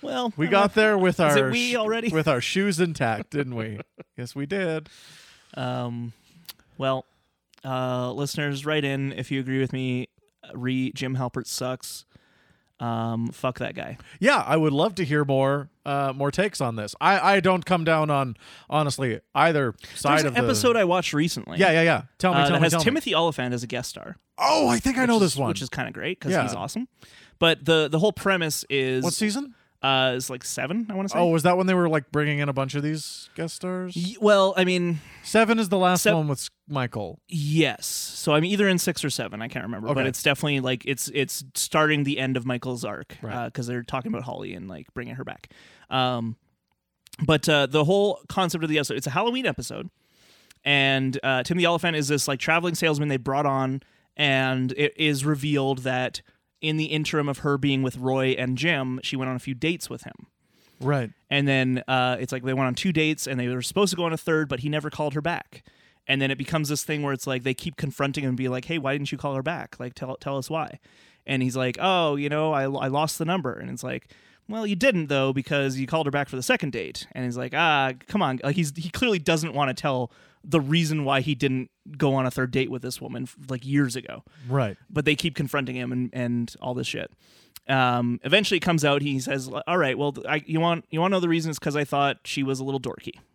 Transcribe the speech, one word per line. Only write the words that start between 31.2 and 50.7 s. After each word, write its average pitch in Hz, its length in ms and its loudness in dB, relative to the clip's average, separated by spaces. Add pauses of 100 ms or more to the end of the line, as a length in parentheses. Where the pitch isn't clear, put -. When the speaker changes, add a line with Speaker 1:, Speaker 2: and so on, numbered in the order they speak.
Speaker 2:
Oh, 175 80 4
was 165 160 2
that 175 120 6
when 185 120 2
they 190 60 4
were, 175 140 4
like, 156 220 0
bringing 147 300 0
in 143 80 0
a 143 40 -2
bunch 131 220 -2
of 147 80 0
these 151 540 -6
guest 165 180 -6
stars? 185 400 -8
Speaker 1:
Y-, 180 260 -4
well, 196 360 6
I 185 80 4
mean, 175 340 2 (240)
Speaker 2:
Seven 226 380 4
is 208 80 0
the 190 100 2
last 180 240 4
Speaker 1:
Sev- 202 140 6
Speaker 2:
one 156 100 2
with 143 140 -2
S-, - 100 -10 (160)
Michael. 120 600 -4
Speaker 1:
Yes. 151 580 0
So - 480 -2
I'm 156 100 6
either 202 220 2
in 185 120 4
six - 260 -2
or 143 60 0
seven. 107 300 -6
I 113 60 -6
can't 117 180 -8
remember. 110 220 -8
But 143 120 0
Speaker 2:
Okay. 131 100 2
Speaker 1:
it's 131 160 -4
definitely, 143 340 0
like, 127 260 -2
it's, 131 300 -4
it's - 300 -4 (100)
starting 151 480 2
the 139 160 -2
end 131 180 -2
of 120 80 -4
Michael's 123 400 -6
arc, - 380 -10
Speaker 2:
Right. 110 100 -10
Speaker 1:
uh, 120 180 -8
'cause 120 180 -8
they're 123 160 -6
talking 131 260 -6
about 120 140 -6
Holly 104 280 -10
and, 92 160 -12
like, 80 260 -16
bringing 123 200 -12
her 131 100 -12
back. - 240 -16 (420)
Um, 123 440 -2 (880)
but, 156 240 2
uh, 147 180 4
the 147 180 4
whole 202 340 2 (100)
concept 175 360 0
of 156 60 -2
the 151 80 2
episode, 135 180 -2
it's 135 100 -4
a 143 40 -4
Halloween 240 360 0
episode. 127 440 -6 (760)
And, 135 580 2